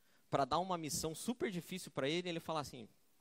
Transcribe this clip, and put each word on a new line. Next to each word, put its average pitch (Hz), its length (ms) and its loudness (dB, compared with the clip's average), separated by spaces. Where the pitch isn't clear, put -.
pra 139 160 6
dar 147 140 4
uma 185 180 2
missão 160 360 -2
super - 380 -2
difícil 175 400 -6
pra 135 160 0
ele, 175 220 2
e - 0 -
ele 170 100 -2
fala 160 220 0
assim, 120 260 -8